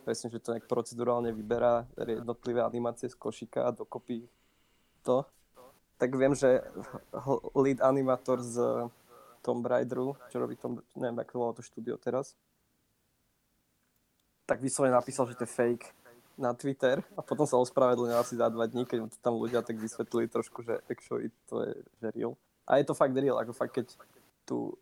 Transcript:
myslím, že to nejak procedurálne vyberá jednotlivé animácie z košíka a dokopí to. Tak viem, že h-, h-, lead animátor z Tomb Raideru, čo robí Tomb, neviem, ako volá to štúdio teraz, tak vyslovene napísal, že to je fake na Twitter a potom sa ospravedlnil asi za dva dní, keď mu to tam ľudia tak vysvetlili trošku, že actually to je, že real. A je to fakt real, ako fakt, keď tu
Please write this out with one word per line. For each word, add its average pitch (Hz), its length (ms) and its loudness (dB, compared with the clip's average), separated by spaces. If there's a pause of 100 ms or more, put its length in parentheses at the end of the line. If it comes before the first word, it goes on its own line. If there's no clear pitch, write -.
myslím, 117 240 -6
že 113 140 -10
to - 100 -6
nejak 113 160 -6
procedurálne 120 640 -2
vyberá 117 640 0
jednotlivé 117 640 -4
animácie 117 480 -2
z - 80 -10
košíka - 480 -6
a 123 80 2
dokopí 117 560 -8 (800)
to. 127 180 4 (720)
Tak 127 160 2
viem, 135 240 4
že 131 240 6
h-, - 400 -12 (160)
h-, 127 280 0 (120)
lead 135 240 4
animátor 131 640 2
z 120 160 -6 (800)
Tomb 120 240 -2
Raideru, 127 640 -2
čo 123 160 -4
robí 123 160 -6
Tomb, 120 240 -8 (100)
neviem, 120 220 -4
ako 120 240 -8
volá 117 160 0
to 117 80 -18
štúdio 113 320 -8
teraz, 127 400 -4 (2000)
tak 123 160 -2
vyslovene 131 340 2
napísal, 123 360 2
že 117 80 -12
to 117 100 -4
je - 60 -12
fake 120 340 0 (480)
na 123 160 -2
Twitter 135 480 0 (140)
a - 80 -8
potom - 240 0
sa 139 100 0
ospravedlnil 123 600 4
asi 120 180 0
za 117 140 2
dva 113 160 0
dní, 120 180 -2
keď 123 160 -2
mu 110 80 -6
to - 140 -18
tam 120 160 0
ľudia 117 240 0
tak 113 160 -6
vysvetlili 113 500 -2
trošku, 117 380 -4
že 113 240 -2
actually 117 400 -6 (160)
to 117 160 -6
je, - 100 -4 (300)
že 113 100 -6
real. 117 220 -4 (320)
A 135 160 4
je 143 60 2
to 151 100 -4
fakt 139 160 4
real, 131 240 2
ako 117 160 -4
fakt, - 240 -4
keď 120 100 -2 (560)
tu - 380 -6